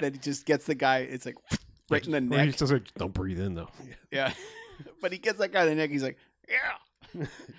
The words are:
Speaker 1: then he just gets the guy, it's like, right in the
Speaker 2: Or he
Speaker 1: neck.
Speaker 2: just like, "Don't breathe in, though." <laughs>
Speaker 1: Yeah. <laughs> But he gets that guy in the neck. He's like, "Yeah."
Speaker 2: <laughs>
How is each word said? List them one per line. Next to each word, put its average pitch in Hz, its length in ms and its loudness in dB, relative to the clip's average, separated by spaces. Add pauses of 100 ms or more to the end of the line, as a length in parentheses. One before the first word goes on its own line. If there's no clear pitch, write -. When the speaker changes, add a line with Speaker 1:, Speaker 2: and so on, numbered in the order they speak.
Speaker 1:
then 139 140 0
he 139 40 -14
just 139 280 -6
gets 147 200 2
the 160 80 0
guy, 131 240 4
it's 131 280 -6
like, 127 100 -10 (540)
right 147 140 2
in - 60 -6
the 135 240 2
Speaker 2:
Or 139 60 6
he 147 60 6
Speaker 1:
neck. 139 100 0
Speaker 2:
just 139 160 2
like, 127 220 0
"Don't 95 200 -4
breathe 92 240 -2
in, 95 160 -2
though." 82 160 -8 (200)
<laughs> - 200 -20
Speaker 1:
Yeah. 135 280 0
<laughs> 427 640 -18
But - 120 -2
he 285 60 -8
gets 214 200 -2
that 190 140 0
guy 190 100 6
in 165 60 6
the 156 80 4
neck. 156 140 0
He's 143 120 0
like, 135 160 -4 (300)
"Yeah." 262 300 -2 (360)
Speaker 2:
<laughs> 165 120 -6 (320)